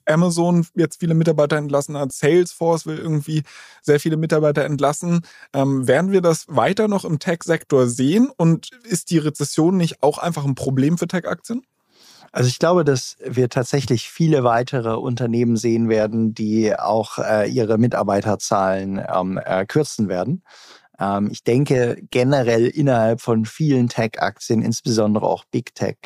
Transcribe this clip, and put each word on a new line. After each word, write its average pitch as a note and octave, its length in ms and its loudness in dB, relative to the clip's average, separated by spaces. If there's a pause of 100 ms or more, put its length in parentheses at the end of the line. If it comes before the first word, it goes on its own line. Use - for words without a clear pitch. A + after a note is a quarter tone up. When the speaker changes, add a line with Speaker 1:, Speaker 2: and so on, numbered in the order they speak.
Speaker 1:
Amazon E3+ 720 2
jetzt D#3+ 240 -2
viele E3 140 0
Mitarbeiter D#3 420 2
entlassen D3 420 -2
hat. C#3 140 -4
Salesforce E3 760 0
will D#3 100 -8
irgendwie D#3 460 -4 (380)
sehr D3 200 2
viele D#3+ 160 -2
Mitarbeiter D3+ 480 0
entlassen. D3 560 0 (320)
Ähm, C3+ 340 0
werden D#3+ 240 2
wir F#3+ 80 2
das E3+ 300 2
weiter E3+ 400 0
noch G3+ 160 -2
im E3 120 -2
Tech-Sektor D#3+ 720 0
sehen? C#3+ 480 0
Und E3 360 0 (120)
ist - 280 -6
die E3+ 60 4
Rezession D#3 600 0
nicht E3+ 260 -2
auch D3 140 2
einfach D#3+ 260 -4
ein C#3 120 -2
Problem C3+ 420 0
für F3 100 -4
Tech-Aktien? F#3 540 -6 (720)
Speaker 2:
Also B2 160 2
ich - 100 -4
glaube, E3+ 240 4
dass C#3 320 -2 (100)
wir B2+ 220 0
tatsächlich C3 640 -2
viele D#3 340 2
weitere A#2 540 0
Unternehmen A#2+ 580 0
sehen A#2 320 0
werden, A2 480 0
die G#2+ 420 0
auch, G#2+ 420 -2
äh, G#2+ 300 0
ihre A2+ 280 0
Mitarbeiterzahlen, G2 1200 0 (100)
ähm, F#2 320 -2
äh, F#2+ 220 -2
kürzen A#2+ 440 -2
werden. F#2 340 -4 (560)
Ähm, G2+ 320 -2
ich - 140 -14
denke, B2 520 2 (140)
generell B2 560 2
innerhalb A#2 540 2
von A2 240 0
vielen C3 420 0
Tech-Aktien, A2 720 -2
insbesondere A2 640 0
auch - 240 -2
Big - 240 -6
Tech, - 220 -6 (100)